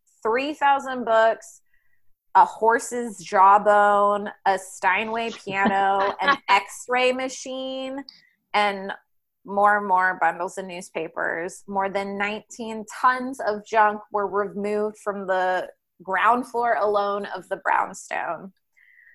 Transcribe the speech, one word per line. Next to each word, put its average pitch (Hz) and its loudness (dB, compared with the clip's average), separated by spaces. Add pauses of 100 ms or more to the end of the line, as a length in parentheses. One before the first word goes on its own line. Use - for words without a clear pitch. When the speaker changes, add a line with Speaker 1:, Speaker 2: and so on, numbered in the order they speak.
(220)
Speaker 1:
three 269 -2
thousand 262 0
books, 226 2 (760)
a 185 10
horse's 233 0
jawbone, 202 4 (160)
a 190 2
Steinway 220 -2
piano, 196 0
Speaker 2:
<laughs> - -12
Speaker 1:
an 190 2 (120)
X-ray 254 0
machine, 262 -8 (520)
and 202 -2 (540)
more 202 4
and 208 -4
more 185 2
bundles 170 -2
of 190 -8
newspapers. 175 -8
More 196 -2
than 196 -6
nineteen 214 -8 (160)
tons 254 0
of 208 -4
junk 214 2 (120)
were 202 -2
removed 208 -4
from 196 -6
the 185 0 (340)
ground 208 2
floor 240 -2
alone 202 0
of - -12
the 196 -4
brownstone. - -4 (640)